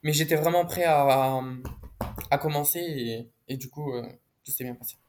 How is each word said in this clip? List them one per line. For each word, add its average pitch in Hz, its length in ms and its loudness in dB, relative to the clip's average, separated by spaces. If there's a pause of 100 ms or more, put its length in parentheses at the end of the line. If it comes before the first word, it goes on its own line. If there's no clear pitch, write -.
mais 151 100 0
j'étais 156 220 4
vraiment 170 300 4
prêt 175 180 -2
à, 156 180 6
à, 131 420 4 (880)
à 143 60 4
commencer 147 420 -2
et, 120 500 -6 (180)
et 135 100 -6
du 131 120 -12
coup, 147 240 -6
euh, 120 100 -6 (400)
tout - 80 -10
s'est - 120 -6
bien 123 120 -8
passé. - 200 -12 (140)